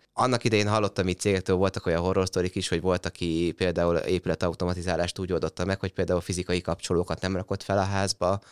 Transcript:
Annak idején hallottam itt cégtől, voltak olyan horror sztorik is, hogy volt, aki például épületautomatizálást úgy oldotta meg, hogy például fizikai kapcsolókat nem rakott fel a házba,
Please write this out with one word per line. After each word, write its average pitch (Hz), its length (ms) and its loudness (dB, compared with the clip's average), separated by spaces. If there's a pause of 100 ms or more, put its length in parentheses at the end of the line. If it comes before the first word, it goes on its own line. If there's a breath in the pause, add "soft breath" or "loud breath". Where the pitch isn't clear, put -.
(120)
Annak 123 320 0
idején 104 240 4
hallottam 101 400 2
itt 90 120 0
cégtől, 95 360 2
voltak 95 300 0
olyan 85 140 2
horror 92 260 2
sztorik 90 280 -2
is, 95 140 -2
hogy 85 120 0
volt, 90 260 0
aki 85 500 -2
például 87 400 2
épületautomatizálást 87 1200 -2
úgy 92 140 -4
oldotta 80 320 -2
meg, 95 160 -2
hogy 95 120 -6
például 87 280 0
fizikai 90 400 -2
kapcsolókat 85 600 -2
nem 95 160 -2
rakott 92 260 -6
fel 101 160 0
a 98 60 2
házba, 98 560 0 (120)